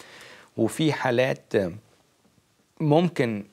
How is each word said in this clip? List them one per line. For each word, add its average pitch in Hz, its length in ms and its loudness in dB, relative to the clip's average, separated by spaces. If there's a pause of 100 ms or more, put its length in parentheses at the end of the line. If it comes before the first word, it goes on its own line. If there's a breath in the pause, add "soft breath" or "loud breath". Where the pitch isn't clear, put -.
(560 loud breath)
وفي 135 360 0
حالات 131 600 -2 (1300)
ممكن 147 720 0